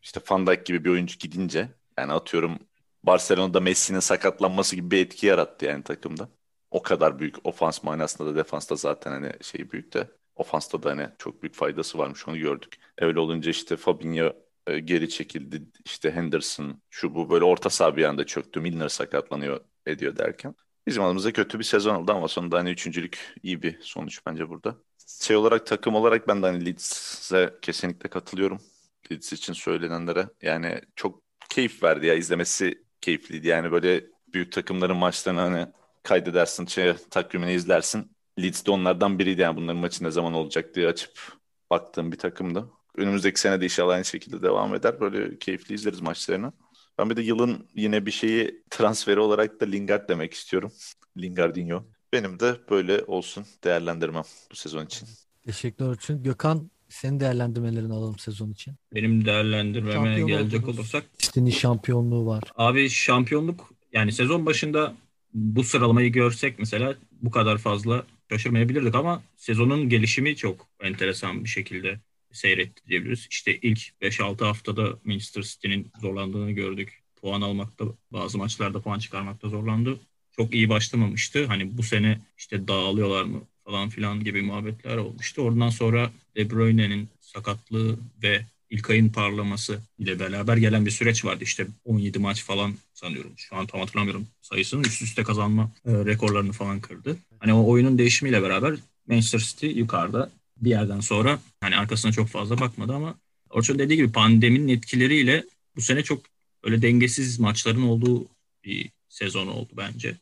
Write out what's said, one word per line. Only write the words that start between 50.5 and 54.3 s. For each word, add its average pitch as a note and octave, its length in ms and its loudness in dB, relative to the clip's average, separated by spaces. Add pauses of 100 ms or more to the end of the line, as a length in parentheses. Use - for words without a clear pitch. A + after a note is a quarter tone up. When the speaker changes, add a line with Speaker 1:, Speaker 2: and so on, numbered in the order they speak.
Speaker 1:
Lingardinho. F2+ 680 -2 (300)
Benim F#2+ 260 -2
de A#2+ 160 2 (140)
böyle G2 340 2
olsun F#2+ 420 -6 (180)
değerlendirmem E2+ 600 -2 (280)